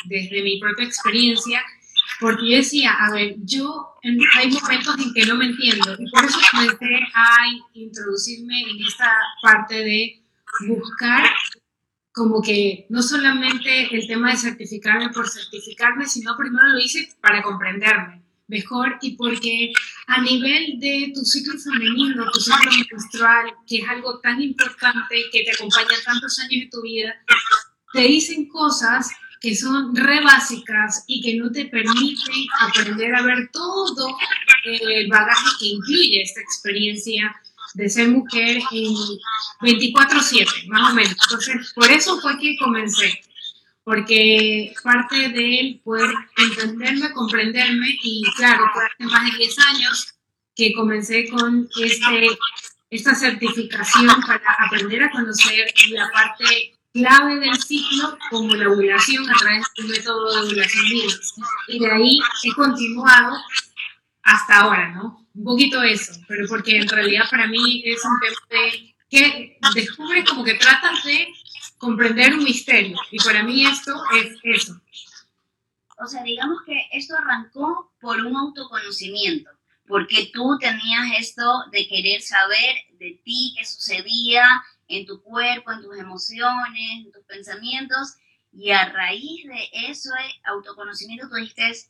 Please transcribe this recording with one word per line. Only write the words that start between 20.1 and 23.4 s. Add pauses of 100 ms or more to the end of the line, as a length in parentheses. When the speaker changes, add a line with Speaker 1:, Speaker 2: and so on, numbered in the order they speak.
Speaker 1:
nivel
de
tu
ciclo
femenino,
tu
ciclo (220)
menstrual, (100)